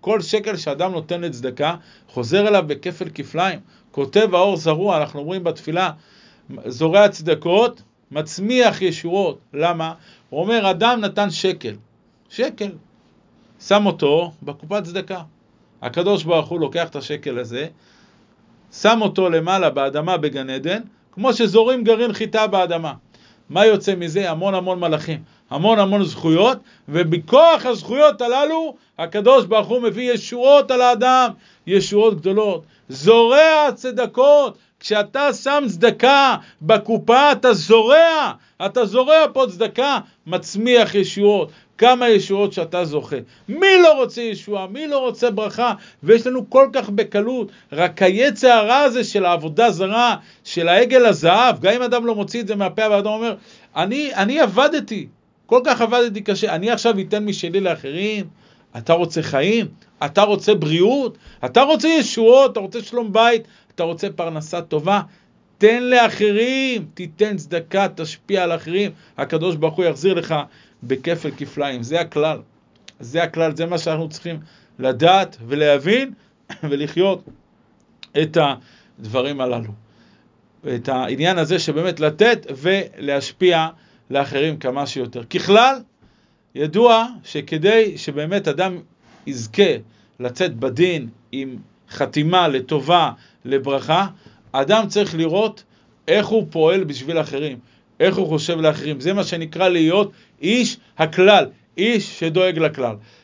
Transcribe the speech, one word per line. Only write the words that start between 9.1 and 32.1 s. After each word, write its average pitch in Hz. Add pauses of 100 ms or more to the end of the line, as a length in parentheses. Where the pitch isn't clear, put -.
למה? 160 (360)
הוא 147
אומר, 202
אדם 226
נתן 208
שקל, 156 (540)
שקל, 220 (880)
שם 208
אותו 160 (120)
בקופת 156
צדקה. 180 (600)
הקדוש 165
ברוך 156
הוא 175
לוקח 160
את -
השקל 139
הזה, 123 (1080)
שם 220
אותו 190
למעלה 170
באדמה 139
בגן 135
עדן, 151 (300)
כמו 233
שזורים 233
גרעין 226
חיטה 214
באדמה. 170 (560)
מה 180
יוצא 202
מזה? 170
המון 185
המון 185
מלאכים, 156 (300)
המון 202
המון 196
זכויות, 170 (320)
ובכוח 180
הזכויות 254
הללו, 294 (220)
הקדוש 208
ברוך 208
הוא 240
מביא 240
ישועות 254
על 247
האדם, 247 (380)
ישועות 196